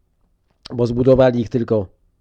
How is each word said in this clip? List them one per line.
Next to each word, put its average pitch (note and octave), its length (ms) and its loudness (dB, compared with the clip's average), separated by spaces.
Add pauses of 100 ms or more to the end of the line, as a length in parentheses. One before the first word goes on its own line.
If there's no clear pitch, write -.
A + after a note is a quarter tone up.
(720)
bo A#2+ 140 -2
zbudowali B2 540 2
ich G#2 80 -6
tylko A2 380 -2 (340)